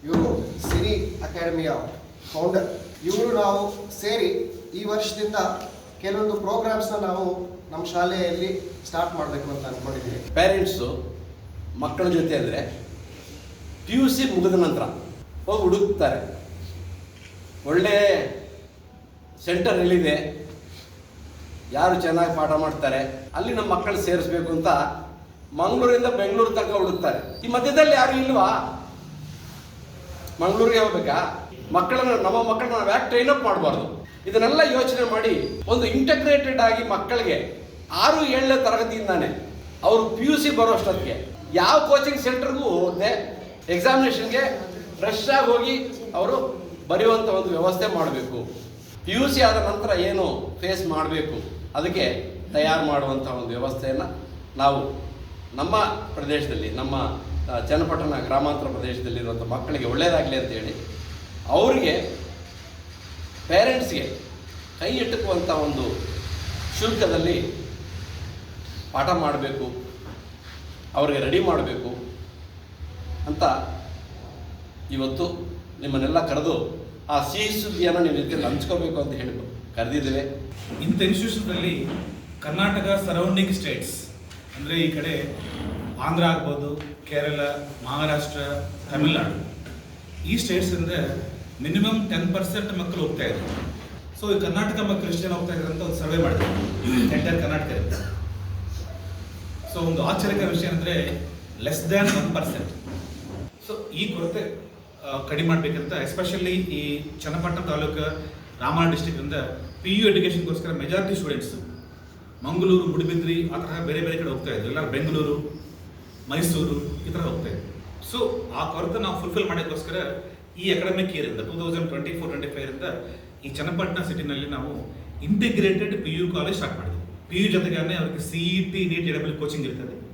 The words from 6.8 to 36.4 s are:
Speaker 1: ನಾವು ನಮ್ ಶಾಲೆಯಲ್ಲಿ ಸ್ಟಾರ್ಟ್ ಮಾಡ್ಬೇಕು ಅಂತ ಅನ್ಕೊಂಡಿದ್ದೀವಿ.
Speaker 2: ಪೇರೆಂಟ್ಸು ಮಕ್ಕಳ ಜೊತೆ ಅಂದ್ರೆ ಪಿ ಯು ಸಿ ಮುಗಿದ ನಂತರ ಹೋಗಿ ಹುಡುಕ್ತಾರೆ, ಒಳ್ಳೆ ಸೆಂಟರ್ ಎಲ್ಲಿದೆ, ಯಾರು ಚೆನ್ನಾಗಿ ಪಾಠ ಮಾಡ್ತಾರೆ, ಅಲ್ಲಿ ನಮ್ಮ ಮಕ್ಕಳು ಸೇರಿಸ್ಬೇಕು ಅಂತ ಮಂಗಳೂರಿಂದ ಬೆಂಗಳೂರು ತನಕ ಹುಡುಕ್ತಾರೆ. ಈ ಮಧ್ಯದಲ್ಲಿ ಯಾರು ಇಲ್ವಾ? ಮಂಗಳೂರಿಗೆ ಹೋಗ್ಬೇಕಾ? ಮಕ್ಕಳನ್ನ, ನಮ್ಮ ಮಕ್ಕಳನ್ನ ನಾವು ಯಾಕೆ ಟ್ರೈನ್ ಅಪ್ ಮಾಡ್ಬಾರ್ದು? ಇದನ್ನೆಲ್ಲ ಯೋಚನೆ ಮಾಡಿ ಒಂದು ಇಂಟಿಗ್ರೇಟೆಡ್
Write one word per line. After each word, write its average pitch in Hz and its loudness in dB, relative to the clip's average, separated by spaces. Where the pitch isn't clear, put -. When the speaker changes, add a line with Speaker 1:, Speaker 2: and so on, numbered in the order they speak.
Speaker 1:
ನಾವು 185 -2
ನಮ್ 165 -6
ಶಾಲೆಯಲ್ಲಿ 180 0
ಸ್ಟಾರ್ಟ್ 170 -2
ಮಾಡ್ಬೇಕು 143 -4
ಅಂತ 139 -6
ಅನ್ಕೊಂಡಿದ್ದೀವಿ. 120 -6
Speaker 2:
ಪೇರೆಂಟ್ಸು - 2
ಮಕ್ಕಳ 180 0
ಜೊತೆ 160 4
ಅಂದ್ರೆ - -2
ಪಿ 202 -6
ಯು 262 6
ಸಿ - 2
ಮುಗಿದ 185 4
ನಂತರ 160 4
ಹೋಗಿ 208 2
ಹುಡುಕ್ತಾರೆ, 185 2
ಒಳ್ಳೆ 196 6
ಸೆಂಟರ್ 185 4
ಎಲ್ಲಿದೆ, 165 2
ಯಾರು 175 4
ಚೆನ್ನಾಗಿ 165 4
ಪಾಠ 156 2
ಮಾಡ್ತಾರೆ, 143 0
ಅಲ್ಲಿ 233 0
ನಮ್ಮ 185 2
ಮಕ್ಕಳು 196 0
ಸೇರಿಸ್ಬೇಕು 170 2
ಅಂತ 160 2
ಮಂಗಳೂರಿಂದ 240 4
ಬೆಂಗಳೂರು 214 4
ತನಕ - 0
ಹುಡುಕ್ತಾರೆ. 180 0
ಈ - -4
ಮಧ್ಯದಲ್ಲಿ 285 6
ಯಾರು 269 6
ಇಲ್ವಾ? 247 6
ಮಂಗಳೂರಿಗೆ 226 6
ಹೋಗ್ಬೇಕಾ? 175 2
ಮಕ್ಕಳನ್ನ, 254 4
ನಮ್ಮ 226 4
ಮಕ್ಕಳನ್ನ 240 2
ನಾವು 202 2
ಯಾಕೆ 233 4
ಟ್ರೈನ್ 247 6
ಅಪ್ 262 4
ಮಾಡ್ಬಾರ್ದು? - 2
ಇದನ್ನೆಲ್ಲ 247 6
ಯೋಚನೆ 247 2
ಮಾಡಿ 220 2
ಒಂದು 247 4
ಇಂಟಿಗ್ರೇಟೆಡ್ 277 4